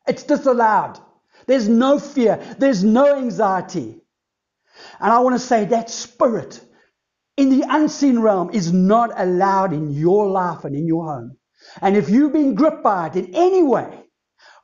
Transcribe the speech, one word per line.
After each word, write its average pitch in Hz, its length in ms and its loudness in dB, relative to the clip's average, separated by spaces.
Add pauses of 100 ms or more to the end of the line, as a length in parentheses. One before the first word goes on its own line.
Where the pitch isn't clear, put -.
It's - 160 -4
disallowed. 226 760 0 (480)
There's 247 200 0
no 254 320 2
fear. 214 400 -2 (180)
There's 240 260 2
no 269 340 4
anxiety. 185 840 -4 (960)
And 202 120 0
I 233 80 4
wanna 254 200 2
say 220 260 0
that 226 240 -2
spirit - 720 -4 (760)
in 269 120 4
the 269 200 2
unseen 285 500 0
realm 196 320 0
is 170 220 -2
not 214 420 2
allowed 185 580 0
in 151 180 -6
your 180 360 2
life 180 360 -4
and 139 120 -8
in 160 120 -4
your 165 180 -2
home. 131 320 -12 (440)
And 196 140 0
if 165 140 0
you've 277 240 2
been 277 220 0
gripped 302 280 0
by 185 240 0
it 147 80 -10
in 180 200 -6
any 370 280 2
way, 226 400 -2 (600)